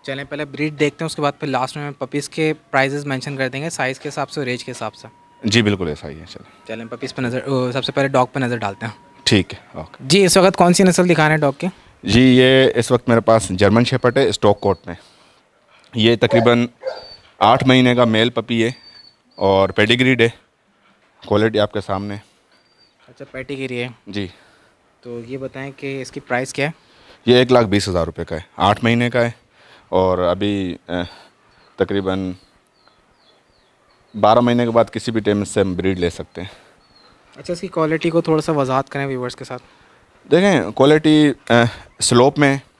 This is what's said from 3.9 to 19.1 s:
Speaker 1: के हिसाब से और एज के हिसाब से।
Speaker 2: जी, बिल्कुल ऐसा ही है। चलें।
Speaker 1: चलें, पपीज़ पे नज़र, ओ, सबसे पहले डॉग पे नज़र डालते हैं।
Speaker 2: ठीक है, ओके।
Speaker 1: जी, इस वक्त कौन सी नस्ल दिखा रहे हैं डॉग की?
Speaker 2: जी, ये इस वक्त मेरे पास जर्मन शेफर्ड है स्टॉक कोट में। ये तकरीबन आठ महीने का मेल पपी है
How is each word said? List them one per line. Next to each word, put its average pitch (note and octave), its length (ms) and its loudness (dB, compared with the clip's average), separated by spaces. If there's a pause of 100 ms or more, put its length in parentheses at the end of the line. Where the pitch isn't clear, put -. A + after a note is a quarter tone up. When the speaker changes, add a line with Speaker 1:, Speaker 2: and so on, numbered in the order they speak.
Speaker 1:
के D3 80 -12
हिसाब C#3 200 -8
से D#3 120 -10
और B2+ 80 -6
एज B2 140 -6
के B2+ 100 -14
हिसाब A2+ 200 -10
से। - 160 -20 (400)
Speaker 2:
जी, A2+ 140 4
बिल्कुल G2 260 -2
ऐसा D2+ 200 -10
ही D2 100 -14
है। D#2 80 -20
चलें। - 200 -20 (220)
Speaker 1:
चलें, A2+ 200 -14
पपीज़ B2 260 -12
पे C3+ 80 -6
नज़र, B2 180 -4
ओ, B2+ 320 -4
सबसे C3+ 200 -6
पहले C#3 160 -2
डॉग B2+ 240 0
पे C#3 80 -6
नज़र A#2+ 180 -4
डालते G#2 280 -8
हैं। G#2+ 80 -10 (320)
Speaker 2:
ठीक G2+ 260 2
है, - 80 -18 (160)
ओके। E2+ 320 -16
Speaker 1:
जी, F#3+ 160 4
इस F3 120 2
वक्त F#3+ 200 4
कौन F3+ 160 4
सी F#3+ 120 4
नस्ल F3+ 240 2
दिखा D#3+ 140 2
रहे D3+ 80 2
हैं D#3 100 0
डॉग C#3 160 -2
की? F3+ 120 -8 (360)
Speaker 2:
जी, B2 320 4
ये C3 400 4
इस A#2+ 160 -2
वक्त A#2+ 160 -2
मेरे A#2 120 4
पास A2 320 2
जर्मन G2+ 320 4
शेफर्ड B2 340 0
है B2+ 140 0
स्टॉक - 280 2
कोट G2 180 0 (100)
में। F2 80 -12 (1000)
ये A2+ 200 4
तकरीबन A#2+ 520 2 (720)
आठ A#2 220 4
महीने B2+ 300 4
का A#2+ 120 4
मेल A2+ 240 2
पपी A2+ 320 -4
है A#2+ 120 -2 (640)